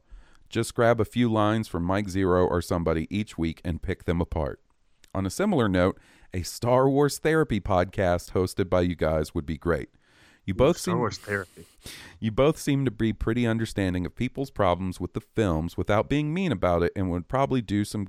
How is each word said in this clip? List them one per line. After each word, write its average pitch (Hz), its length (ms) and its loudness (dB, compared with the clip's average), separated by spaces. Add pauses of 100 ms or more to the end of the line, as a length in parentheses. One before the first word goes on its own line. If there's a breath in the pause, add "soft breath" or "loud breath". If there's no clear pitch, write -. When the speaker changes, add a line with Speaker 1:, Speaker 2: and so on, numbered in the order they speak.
(480 soft breath)
Speaker 1:
Just - 260 -4
grab 117 260 4
a 104 40 2
few 120 260 0
lines 110 380 2
from 87 160 -4
Mike 98 240 -2
Zero 90 380 2
or 87 160 0
somebody 82 480 0
each 107 280 -4
week 80 260 -2
and 85 180 -4
pick - 220 -6
them 85 160 0
apart. 78 400 -4 (540)
On 95 120 -4
a 95 40 -2
similar 170 380 2
note, 92 300 4 (340 soft breath)
a 92 100 -4
Star 127 460 2
Wars 139 300 2
therapy 151 420 2
podcast 90 720 2
hosted 92 360 0
by 90 140 4
you 90 120 2
guys 78 400 -2
would 76 120 -4
be 78 120 -6
great. 80 300 -2 (580 soft breath)
You 98 60 -6
Speaker 2:
Ooh, - 40 -4
Speaker 1:
both 143 220 4
Speaker 2:
Star - 160 -4
Speaker 1:
seem - 40 0
Speaker 2:
Wars 107 200 -4
therapy. 98 480 -8 (520 loud breath)
Speaker 1:
you 110 140 -4
both 139 260 2
seem 139 260 -2
to 123 60 0
be 110 220 -2
pretty 117 340 -2
understanding 101 600 -2
of - 100 -10
people's 131 340 -6
problems 92 500 0
with 87 140 -6
the 117 60 -6
films 85 560 -2
without 104 320 0
being 151 260 0
mean 185 180 -2
about 87 300 2
it 87 140 0
and 92 140 -2
would 87 180 -4
probably 135 340 0
do 101 220 -2
some 101 240 -6